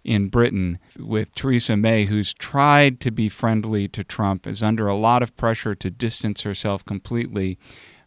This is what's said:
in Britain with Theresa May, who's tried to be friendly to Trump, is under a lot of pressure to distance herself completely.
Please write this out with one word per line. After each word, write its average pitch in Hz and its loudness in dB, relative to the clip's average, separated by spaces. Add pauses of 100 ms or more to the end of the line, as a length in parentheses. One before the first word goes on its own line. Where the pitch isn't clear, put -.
in 101 2
Britain 95 2 (200)
with 110 -4
Theresa 120 0
May, 110 4
who's 104 -2
tried 143 4
to 127 -4
be 110 0
friendly 110 -2
to 98 -8
Trump, 98 -2
is 104 -6
under 110 0
a 101 0
lot 117 4
of 120 -6
pressure 113 -2
to - -6
distance 110 -4
herself 101 -4
completely. 101 -4 (500)